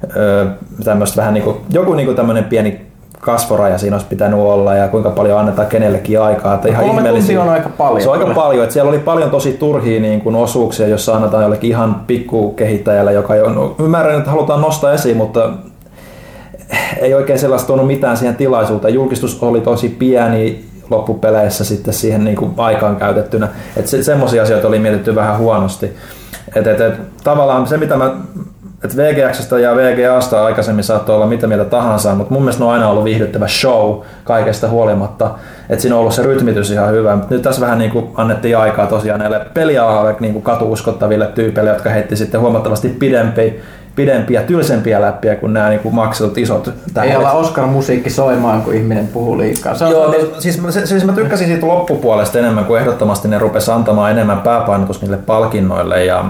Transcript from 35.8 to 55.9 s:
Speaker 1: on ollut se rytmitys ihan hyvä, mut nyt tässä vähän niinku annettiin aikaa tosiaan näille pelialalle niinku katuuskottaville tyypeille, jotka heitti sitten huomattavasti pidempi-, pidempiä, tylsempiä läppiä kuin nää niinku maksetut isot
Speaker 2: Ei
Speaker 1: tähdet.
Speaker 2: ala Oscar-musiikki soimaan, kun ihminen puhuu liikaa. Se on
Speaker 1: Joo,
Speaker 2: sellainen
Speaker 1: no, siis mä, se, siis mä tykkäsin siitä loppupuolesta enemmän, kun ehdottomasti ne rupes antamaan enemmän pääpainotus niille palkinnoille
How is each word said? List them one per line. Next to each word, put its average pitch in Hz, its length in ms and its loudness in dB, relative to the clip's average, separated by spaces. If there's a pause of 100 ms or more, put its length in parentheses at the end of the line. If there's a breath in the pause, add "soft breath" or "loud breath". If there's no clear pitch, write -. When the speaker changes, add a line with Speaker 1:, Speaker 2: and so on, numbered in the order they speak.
Speaker 1:
on 117 40 4
ollut 113 140 2
se 131 100 0
rytmitys 117 480 0
ihan 104 200 2
hyvä, 107 240 2
mut 98 140 -2
nyt 127 120 0
tässä 135 200 0
vähän 120 160 0
niinku 113 380 -2
annettiin 113 420 0
aikaa 107 300 2
tosiaan 107 320 -2
näille 107 220 -2 (120)
pelialalle 113 640 2
niinku 107 220 -4
katuuskottaville 107 880 0
tyypeille, 107 420 0
jotka 104 200 0
heitti 107 260 -2
sitten 107 260 -2
huomattavasti 110 480 0 (100)
pidempi-, 113 600 0 (360 loud breath)
pidempiä, 120 480 0
tylsempiä 117 580 0
läppiä 104 340 0
kuin 110 180 -2
nää 107 160 2
niinku 107 220 0
maksetut 110 460 0
isot 113 300 -2
Speaker 2:
Ei 120 60 -8 (200)
Speaker 1:
tähdet. 135 220 0
Speaker 2:
ala 135 160 2
Oscar-musiikki 135 760 0
soimaan, 123 520 0
kun 110 120 -2
ihminen 110 340 0
puhuu 117 300 -2
liikaa. 113 380 -2
Se 165 100 0
on 165 60 4
Speaker 1:
Joo, 160 100 4 (100)
Speaker 2:
sellainen 156 240 0
Speaker 1:
no, - 60 -12
siis 175 200 -2
mä, 175 100 -4
se, 196 140 -2
siis 190 200 2
mä 190 80 2
tykkäsin 185 340 0
siitä 165 200 0
loppupuolesta 120 720 0
enemmän, 110 260 2
kun 113 140 2
ehdottomasti 107 480 0
ne 104 120 0
rupes 107 300 0
antamaan 107 420 2
enemmän 104 300 0
pääpainotus 101 600 0
niille 98 160 -4
palkinnoille 92 880 0